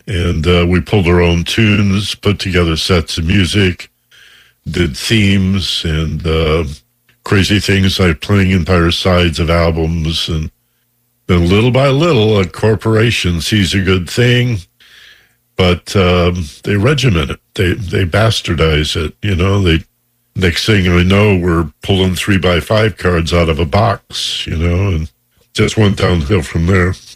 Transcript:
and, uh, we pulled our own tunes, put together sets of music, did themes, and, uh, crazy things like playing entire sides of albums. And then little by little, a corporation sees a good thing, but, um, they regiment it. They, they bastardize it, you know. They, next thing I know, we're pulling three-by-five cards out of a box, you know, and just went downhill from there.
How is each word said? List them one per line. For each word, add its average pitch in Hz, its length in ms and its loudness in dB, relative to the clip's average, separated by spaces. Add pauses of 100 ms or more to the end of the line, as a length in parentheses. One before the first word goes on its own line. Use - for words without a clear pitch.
and, 87 400 -2
uh, 87 220 4
we 90 140 2
pulled 95 260 0
our 87 140 4
own 85 220 2
tunes, 104 720 0
put 104 240 -2
together 87 380 0
sets 85 400 -2
of 82 80 -4
music, 92 680 0 (800)
did 87 240 -2
themes, 98 920 0
and, 78 400 -4
uh, 80 380 0 (600)
crazy 101 360 0
things 95 380 0
like 90 220 0
playing 98 300 0
entire 85 400 2
sides 87 500 0
of 78 80 -2
albums. 82 800 0
And 78 220 -6 (760)
then 87 220 2
little 110 220 2
by 131 180 2
little, 131 500 2
a 92 80 0
corporation 110 960 0
sees 95 340 0
a 98 60 0
good 92 280 0
thing, 123 500 0 (1000)
but, 90 400 0
um, 90 480 0 (200)
they 104 120 -2
regiment 113 540 0
it. - 100 -12 (140)
They, 90 180 0
they 95 320 -4
bastardize 80 1000 0
it, 76 200 -8
you 101 120 -2
know. 98 280 0
They, 82 220 0 (500)
next 90 300 -2
thing 98 240 2
I 87 140 4
know, 98 340 4
we're 85 340 -2 (120)
pulling 95 320 0
three-by-five 92 840 0
cards 85 380 -2
out 87 140 2
of 73 100 -2
a 82 80 -2
box, - 800 -2
you 85 100 -6
know, 87 320 0
and 80 240 -4 (400)
just 107 240 -2
went 101 220 2
downhill 82 420 0
from 82 240 -4
there. 92 300 2 (220)